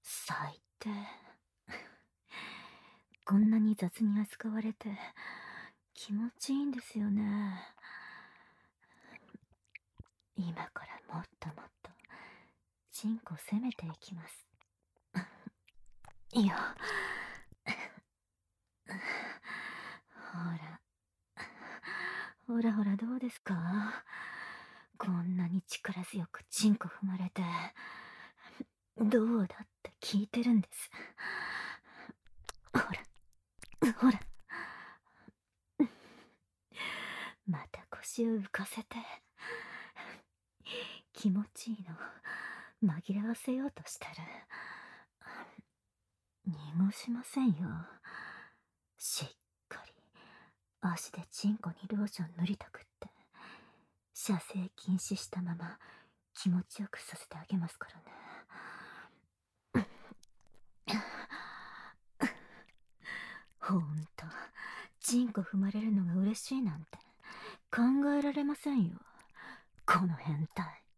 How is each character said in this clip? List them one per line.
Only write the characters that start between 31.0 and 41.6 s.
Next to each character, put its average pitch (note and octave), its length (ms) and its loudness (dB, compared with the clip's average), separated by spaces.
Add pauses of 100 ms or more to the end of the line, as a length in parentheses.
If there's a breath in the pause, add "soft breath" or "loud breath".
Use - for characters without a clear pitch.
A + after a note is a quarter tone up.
ほ - 60 8
ら。 - 60 4 (1080)
ほ B3+ 180 8
ら。 G#3 80 4 (3250 loud breath)
ま D#3+ 120 0 (120)
た - 180 -14
腰 - 380 0
を A3+ 120 4
浮 G3 120 -4
か G3 140 -2
せ - 180 -8
て、 - 140 -10 (2250 loud breath)
気 - 160 4
持 G3+ 240 4
ち - 180 -6